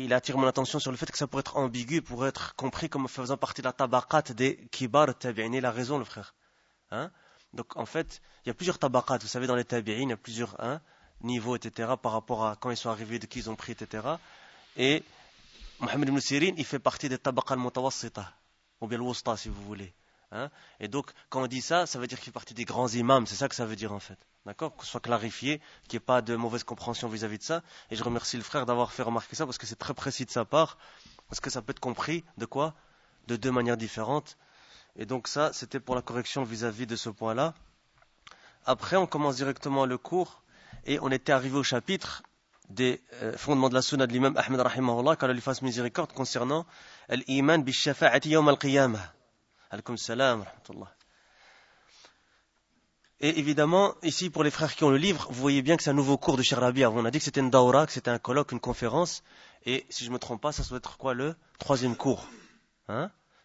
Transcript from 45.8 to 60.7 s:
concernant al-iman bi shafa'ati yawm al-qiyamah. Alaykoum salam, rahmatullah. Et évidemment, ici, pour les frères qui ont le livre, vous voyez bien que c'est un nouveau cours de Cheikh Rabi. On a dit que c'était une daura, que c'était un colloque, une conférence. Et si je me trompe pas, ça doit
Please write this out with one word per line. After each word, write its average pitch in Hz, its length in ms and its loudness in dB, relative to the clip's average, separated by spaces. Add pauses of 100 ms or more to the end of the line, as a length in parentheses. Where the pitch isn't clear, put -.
concernant 131 540 -2 (420)
al-iman 135 540 4
bi 131 100 -2
shafa'ati 143 580 4
yawm 151 180 8
al-qiyamah. 135 640 4 (580)
Alaykoum 110 260 -8
salam, 120 460 2
rahmatullah. - 500 -16 (2250)
Et 156 180 2
évidemment, 156 640 4
ici, 175 260 -2
pour 156 140 0
les 147 80 4
frères 147 240 -2
qui - 100 2
ont 143 60 8
le 135 80 8
livre, 170 320 2
vous 123 100 -6
voyez 139 220 4
bien 156 160 4
que - 60 -6
c'est 151 60 2
un 139 40 4
nouveau 139 240 4
cours 139 180 2
de 127 60 2
Cheikh 123 160 2
Rabi. 123 260 4
On 113 200 4
a 117 80 2
dit 147 60 0
que 156 60 0
c'était 143 160 0
une 131 100 2
daura, 131 360 8
que - 60 -10
c'était 123 180 -2
un 120 80 2
colloque, 139 320 0
une 123 100 -4
conférence. 123 600 -2 (420)
Et 127 260 -2
si - 140 -8
je 120 60 -8
me 123 80 -2
trompe 117 240 -8
pas, 147 80 0
ça - 140 -4
doit 127 140 -6